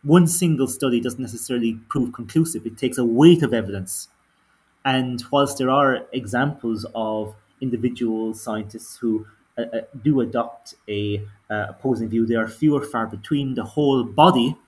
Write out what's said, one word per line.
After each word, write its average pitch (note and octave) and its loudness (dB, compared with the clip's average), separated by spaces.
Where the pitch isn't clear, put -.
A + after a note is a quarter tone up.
One E3 8
single D3+ 2
study B2 0
doesn't B2 -6
necessarily A2+ -4
prove B2 -2
conclusive. D#3+ -2
It - -10
takes B2+ -2
a B2 0
weight D#3 8
of B2+ 0
evidence. G2 -6
And B2+ 0
whilst C#3 2
there C3 0
are C#3 2
examples A#2 -4
of A2 -4
individual A2+ -4
scientists G#2+ -10
who, G#2+ -4
uh, A#2 -4
uh, A#2 -6
do C#3+ 2
adopt - -6
a, G#2 -4
uh, G#2 -4
opposing A#2 -4
view, A2+ 0
they A#2 -2
are A2+ -2
few D3 0
or C3+ -2
far A2+ -6
between. C3+ -6
The A#2 -6
whole C3+ 0
body C#3 4